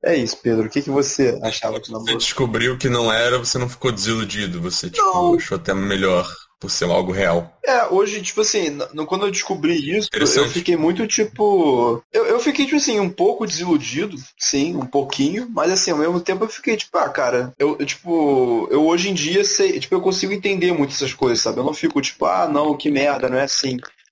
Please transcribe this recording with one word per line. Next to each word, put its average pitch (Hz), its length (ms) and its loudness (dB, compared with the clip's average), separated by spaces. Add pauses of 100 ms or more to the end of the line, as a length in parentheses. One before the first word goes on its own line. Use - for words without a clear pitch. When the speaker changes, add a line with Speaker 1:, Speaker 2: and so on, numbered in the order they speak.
Speaker 1:
É 170 120 2
isso, 120 260 -2
Pedro. 110 240 2
O 110 40 -8
que 143 120 -2
que 139 80 -6
você 135 540 2
achava 110 360 -4
que - 60 -12
Speaker 2:
Você 113 80 -14
Speaker 1:
namoro 113 240 -4
Speaker 2:
descobriu 120 600 -2
que 135 100 0
não 117 240 2
era, 123 240 2
você 123 220 -4
não 123 100 -4
ficou 123 220 -2
desiludido, 101 680 -4
você, 90 300 -4
tipo, 403 160 0
Speaker 1:
Não. 359 300 2
Speaker 2:
achou 330 200 -2
até 95 180 -2
melhor 95 540 0 (320)
por 87 100 -8
ser - 200 -2
algo 90 220 2
real. 87 540 0
Speaker 1:
É, 247 220 2
hoje, 202 340 0
tipo - 200 -4
assim, 202 260 0
n-, 143 260 -6
n-, 156 120 -6
quando 190 200 -2
eu 202 60 -2
descobri 170 440 -2
isso, 170 380 -2
eu - 40 -4
Speaker 2:
Interessante. 127 360 2
Speaker 1:
fiquei 175 240 0
muito, 180 300 0
tipo, 165 920 2 (100)
eu, 220 140 2
eu 233 140 2
fiquei, 277 260 0
tipo 294 120 2
assim, 240 240 2
um 185 80 0
pouco 208 360 2
desiludido, 165 720 -2 (240)
sim, 151 360 0
um 131 100 -4
pouquinho, 143 680 0
mas 165 180 0
assim, 185 200 0
ao 151 60 0
mesmo 170 240 2
tempo 190 240 -2
eu 214 40 -2
fiquei, - 280 -2
tipo, - 200 -6
ah, 151 120 2
cara, 127 500 -2
eu, 147 200 0
eu, 143 60 -4
tipo, 139 840 2
eu 147 140 4
hoje 175 240 2
em 190 40 -2
dia 170 300 0
sei, 196 360 2
tipo, - 160 -6
eu 175 60 0
consigo 190 320 0
entender 190 400 0
muito 139 200 0
essas 131 200 -4
coisas, - 280 0
sabe? 110 180 -2
Eu 127 60 -2
não 151 80 -2
fico, 147 280 -2
tipo, - 240 -4
ah, 170 220 2
não, 147 300 2
que 151 120 -2
merda, 139 400 2
não 127 80 0
é 139 60 2
assim. 135 340 -2 (340)